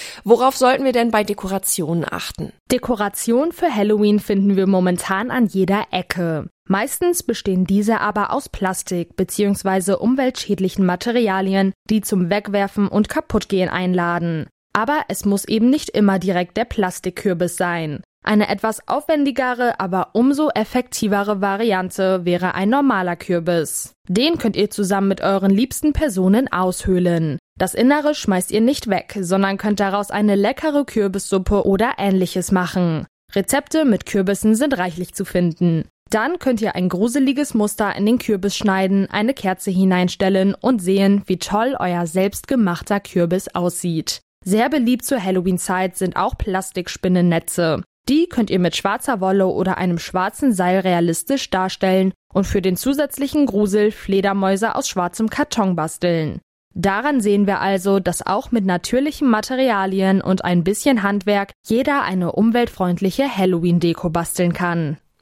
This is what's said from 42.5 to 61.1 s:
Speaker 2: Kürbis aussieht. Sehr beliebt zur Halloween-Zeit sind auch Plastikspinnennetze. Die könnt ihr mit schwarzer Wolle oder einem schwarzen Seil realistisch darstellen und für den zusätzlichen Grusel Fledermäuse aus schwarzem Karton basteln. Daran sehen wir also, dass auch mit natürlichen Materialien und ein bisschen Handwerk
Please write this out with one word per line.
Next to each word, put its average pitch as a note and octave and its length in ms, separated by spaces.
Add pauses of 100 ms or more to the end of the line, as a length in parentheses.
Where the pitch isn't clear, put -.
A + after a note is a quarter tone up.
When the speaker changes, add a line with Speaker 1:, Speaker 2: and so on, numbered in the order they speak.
Speaker 2:
Kürbis F3+ 540
aussieht. F3 680 (220)
Sehr G#3+ 260
beliebt B3+ 360
zur A#3+ 180
Halloween-Zeit F#3 720
sind F#3 200
auch G3 220
Plastikspinnennetze. F3+ 1500 (240)
Die D#4+ 220
könnt A3 220
ihr F#3 80
mit F3 160
schwarzer G#3 440
Wolle F#3+ 280
oder F#3 320
einem F3+ 180
schwarzen G3 560
Seil F#3 280
realistisch F3 680
darstellen F#3 640 (180)
und G3 140
für G3 160
den F3+ 160
zusätzlichen C#4 720
Grusel G#3 420
Fledermäuse G3 840
aus C4+ 120
schwarzem F#3 400
Karton G#3+ 480
basteln. E3 640 (360)
Daran G#3+ 440
sehen G3+ 280
wir G3+ 140
also, G3 380
dass F3 240
auch G#3+ 280
mit A3+ 120
natürlichen B3 640
Materialien G3 920
und F#3 240
ein F3 180
bisschen G#3+ 380
Handwerk G3+ 520 (120)